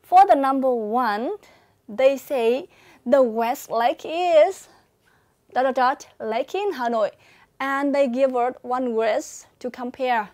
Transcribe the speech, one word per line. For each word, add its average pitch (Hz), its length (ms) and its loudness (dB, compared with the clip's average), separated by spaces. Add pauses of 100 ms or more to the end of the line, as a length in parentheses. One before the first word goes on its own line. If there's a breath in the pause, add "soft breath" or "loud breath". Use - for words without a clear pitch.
(100)
for 381 180 8
the 359 60 6
number 269 360 0 (240)
one, 240 340 -2 (680 soft breath)
they 269 200 4
say 262 480 -2 (460 soft breath)
the 285 60 6
West 233 600 -2
Lake 262 320 -2
is 339 580 2 (880 soft breath)
dot 254 100 0
dot 262 120 -2
dot 269 220 0 (200)
lake 233 420 -6
in 403 120 -4
Hà 254 160 -6
Nội, 220 240 -2 (440 soft breath)
and 277 380 -4
they 277 140 2
give 254 320 -2
out 247 140 -2 (160)
one 254 220 -4
grace 226 560 -4 (160)
to 247 140 -8
compare 247 560 -4